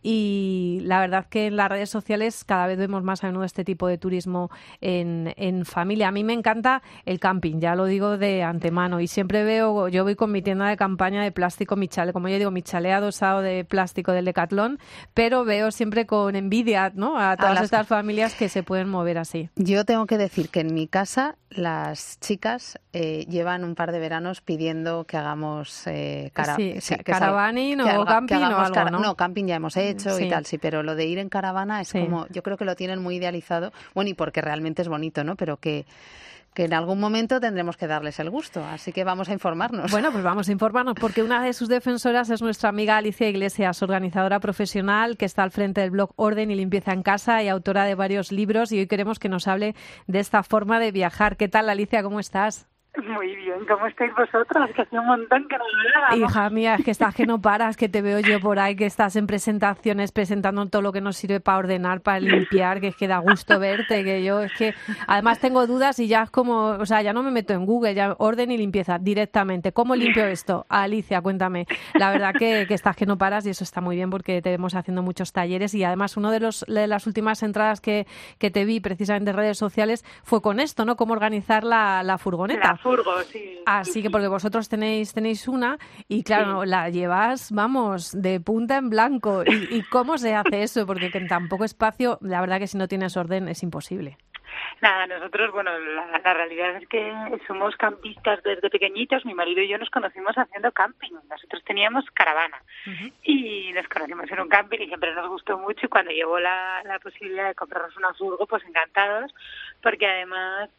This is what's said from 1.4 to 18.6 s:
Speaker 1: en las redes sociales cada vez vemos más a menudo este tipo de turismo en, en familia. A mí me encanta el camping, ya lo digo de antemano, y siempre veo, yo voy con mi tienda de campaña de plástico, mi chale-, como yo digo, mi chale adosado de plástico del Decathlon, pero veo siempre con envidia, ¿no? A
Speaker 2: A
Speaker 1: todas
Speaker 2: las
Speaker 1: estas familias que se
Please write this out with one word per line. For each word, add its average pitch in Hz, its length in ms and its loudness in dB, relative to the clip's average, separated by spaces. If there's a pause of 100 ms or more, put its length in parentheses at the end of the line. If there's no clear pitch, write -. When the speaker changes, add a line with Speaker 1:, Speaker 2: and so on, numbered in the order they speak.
Speaker 1:
en 208 80 -2
las 202 140 2
redes 196 200 -4
sociales 220 540 -2
cada 185 240 2
vez 185 100 0
vemos 196 240 -2
más 185 220 -4
a 190 40 -2
menudo 185 180 -2
este 180 180 -6
tipo 180 240 -2
de 180 100 0
turismo 180 540 -4 (300)
en, 170 560 -2
en 185 260 -2
familia. 190 460 0
A - 20 -2
mí 202 140 -2
me 226 80 0
encanta 233 480 2 (240)
el 185 160 -2
camping, 175 400 0
ya 170 140 2
lo 190 100 2
digo 196 320 0
de 190 260 0
antemano, 170 560 0
y 175 80 0
siempre 202 380 0
veo, 220 420 2
yo 185 160 2
voy 202 140 2
con 214 160 2
mi 196 80 0
tienda 196 260 0
de 208 80 2
campaña 190 480 0
de 202 80 0
plástico, 185 460 -2
mi 196 100 -2
chale-, 180 240 -2
como 180 160 -4
yo 196 100 0
digo, 202 140 0
mi 180 100 -4
chale 180 300 -2
adosado 196 500 2
de 185 220 -2
plástico 185 480 0
del 180 140 2
Decathlon, 196 540 0 (340)
pero 233 320 4
veo 214 260 2
siempre 220 340 0
con 202 300 2
envidia, 196 220 0 (380)
¿no? 247 240 0
A 190 140 4
Speaker 2:
A 185 40 0
Speaker 1:
todas 190 180 6
Speaker 2:
las 185 100 4
Speaker 1:
estas 214 220 2
familias 214 460 0
que 208 160 0
se 185 140 -2